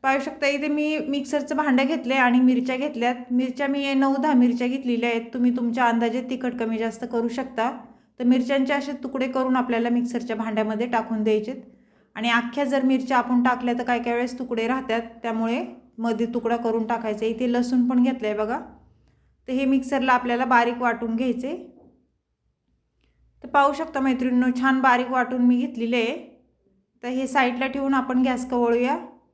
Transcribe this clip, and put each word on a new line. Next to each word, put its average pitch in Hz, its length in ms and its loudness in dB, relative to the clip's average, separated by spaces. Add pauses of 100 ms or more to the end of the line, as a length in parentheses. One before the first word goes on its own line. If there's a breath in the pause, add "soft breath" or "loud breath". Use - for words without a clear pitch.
पाहू 269 160 2
शकता 277 280 -4
इथे 285 200 0
मी 302 300 0 (100)
मिक्सरचं 285 480 -2
भांडं 269 300 2
घेतलंय 262 320 -2
आणि 247 220 4
मिरच्या 254 380 4
घेतल्यात. 247 380 -2 (160)
मिरच्या 254 360 0
मी 277 260 -2
नऊ 269 220 2
दहा 285 180 2
मिरच्या 247 340 4
घेतलेल्या 247 420 -2
आहेत. 233 240 -2
तुम्ही 247 240 2
तुमच्या 240 280 0
अंदाजे 233 440 2
तिखट 247 300 -4
कमी 226 180 -2
जास्त 226 340 -4
करू 233 160 0
शकता. 240 420 -4 (500 loud breath)
तर 247 40 -4
मिरच्यांचे 254 500 2
असे 277 180 -4 (120)
तुकडे 262 240 -4
करून 262 280 0
आपल्याला 240 340 0
मिक्सरच्या 240 460 -2
भांड्यामध्ये 220 520 -2
टाकून 233 360 -2
द्यायचेत. 214 380 0 (540 soft breath)
आणि 226 160 -4
अख्ख्या 240 340 0
जर 262 180 0
मिरच्या 262 340 2
आपण 247 260 2
टाकल्या 247 300 0
तर 247 100 -2
काय 240 160 0
काय 240 140 -2
वेळेस 247 260 -2
तुकडे 233 280 -2
राहतात, 247 340 -2 (200)
त्यामुळे 226 440 -2 (320)
मध्ये 233 280 -2
तुकडा 233 320 -2
करून 226 300 -2
टाकायचा. 220 380 -4
इथे 233 280 0
लसूण 247 360 2
पण 247 140 4
घेतलंय 247 300 0
बघा. 214 260 -2 (880)
तर 262 60 -4
हे 269 120 0
मिक्सरला 262 480 2
आपल्याला 247 320 0
बारीक 240 360 2
वाटून 233 340 -2
घ्यायचे. 254 420 -2 (1900)
तर 262 40 -14
पाहू 285 260 4
शकता 311 260 -6
मैत्रिणींनो, 254 480 2 (120)
छान 262 220 4
बारीक 254 280 4
वाटून 247 320 0
मी 247 160 6
घेतलेले 240 400 -2
आहे. 240 200 -2 (840)
तर 240 40 -8
हे 254 200 -4
साईडला 262 400 0
ठेवून 269 260 -2
आपण 262 280 0
गॅस 247 280 0
कवळूया. 240 480 2 (360)